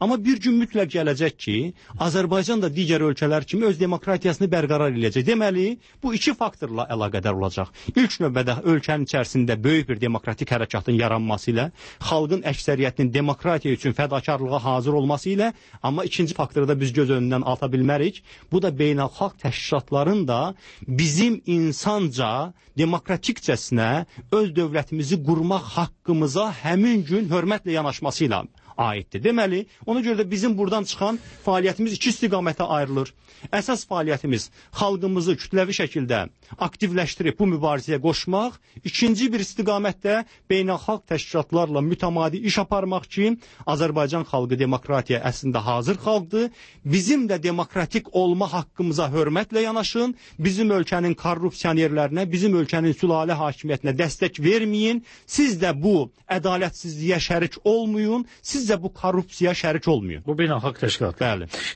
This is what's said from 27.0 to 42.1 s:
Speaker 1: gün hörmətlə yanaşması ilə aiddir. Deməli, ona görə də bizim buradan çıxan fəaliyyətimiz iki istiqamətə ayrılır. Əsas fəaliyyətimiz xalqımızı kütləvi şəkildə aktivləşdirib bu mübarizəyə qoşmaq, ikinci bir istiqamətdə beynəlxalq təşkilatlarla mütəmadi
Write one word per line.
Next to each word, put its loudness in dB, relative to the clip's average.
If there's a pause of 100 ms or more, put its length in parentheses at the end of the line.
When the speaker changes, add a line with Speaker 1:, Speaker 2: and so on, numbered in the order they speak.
Speaker 1:
gün 0
hörmətlə 0
yanaşması -2
ilə 0 (380)
aiddir. -4
Deməli, 2 (200)
ona 0
görə 0
də 0
bizim 0
buradan 0
çıxan -2 (260)
fəaliyyətimiz 2
iki 0
istiqamətə -2 (120)
ayrılır. -2 (460)
Əsas -2
fəaliyyətimiz -2 (300)
xalqımızı 0
kütləvi 0
şəkildə -2 (420)
aktivləşdirib -2
bu 4
mübarizəyə 0
qoşmaq, -2 (260)
ikinci 2
bir 0
istiqamətdə -2 (340)
beynəlxalq -2
təşkilatlarla 0
mütəmadi 0